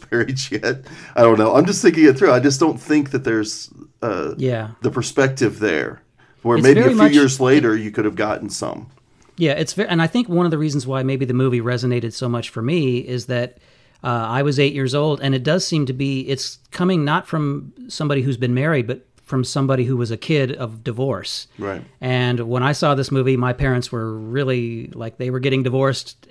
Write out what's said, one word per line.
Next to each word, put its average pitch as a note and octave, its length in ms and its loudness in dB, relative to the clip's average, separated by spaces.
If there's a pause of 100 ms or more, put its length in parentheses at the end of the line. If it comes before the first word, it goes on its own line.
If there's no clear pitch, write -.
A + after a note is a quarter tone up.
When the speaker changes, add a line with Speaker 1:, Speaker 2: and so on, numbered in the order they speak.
Speaker 1:
<laughs> - 60 -12
married C3 280 -2 (120)
yet. B2 340 -4 (300)
I A#2+ 60 6
don't A2+ 160 8
know. A2 180 4
I'm D3 100 6
just G3 160 -2
thinking D#3+ 240 6
it C3+ 120 8
through. E3+ 140 6
I B2 80 6
just C3+ 200 2
don't D#3+ 200 2
think D3 320 0
that C3 120 -4
there's, A2 460 -4 (320)
uh, F2+ 360 -4
Speaker 2:
Yeah. A#2 340 -4 (100)
Speaker 1:
the A2+ 100 0
perspective C3 680 0
there, D#2 420 -2 (420)
where A#2 140 2
Speaker 2:
It's A2 60 2
Speaker 1:
maybe C#3 160 8
a A#3 40 4
Speaker 2:
very C4 120 4
Speaker 1:
few G#3+ 80 4
Speaker 2:
much D3 100 6
Speaker 1:
years C3+ 260 4
later B2+ 360 4
you G#2+ 160 -6
could G#2+ 140 -2
have G#2 100 0
gotten G#2 340 -4
some. - 380 -8 (480)
Speaker 2:
Yeah, D#3+ 180 0
it's D#3 200 -4
ve-, G#3 120 -2
and E3+ 160 0
I E3 60 2
think A#3+ 220 0
one F3 160 2
of E3+ 60 0
the D#3+ 60 -2
reasons D3 300 -2
why C3+ 160 -2
maybe C3+ 220 -2
the B2 80 -2
movie B2+ 280 2
resonated A#2+ 520 -2
so C3 160 -6
much A#2+ 200 -4
for A#2 120 -8
me C3 380 0
is B2 280 -8
that, B2 300 -4 (460)
uh, - 40 -6
I A#2+ 360 -2
was C#3+ 160 0
eight C#3+ 140 4
years C3+ 220 -2
old, D3 260 0
and C#3 140 0
it C3 80 -4
does E3 240 0
seem D3+ 200 0
to C3 60 -4
be, C3+ 360 -4
it's - 300 -6 (120)
coming F3+ 320 0
not D#3 240 -2
from C#3+ 460 -4 (160)
somebody C#3+ 320 -2
who's B2+ 160 -2
been B2 160 -2
married, C3+ 340 0
but B2+ 180 -8 (180)
from C3 200 -2
somebody C3 420 0
who C3 100 -2
was A#2+ 160 -2
a A2+ 60 -6
kid C3+ 360 -2
of A2+ 300 -10
divorce. A#2+ 640 -6 (120)
Speaker 1:
Right. G2 240 -8 (180)
Speaker 2:
And B2 480 -2
when B2 140 -2
I C#3 80 0
saw C#3+ 240 0
this C3 160 -2
movie, C3+ 260 2
my B2 160 0
parents B2 380 -2
were A2 260 -6
really, A#2+ 720 -4
like, A#2 320 -12
they B2+ 100 -6
were B2+ 100 -4
getting C3 240 0
divorced C3 680 -2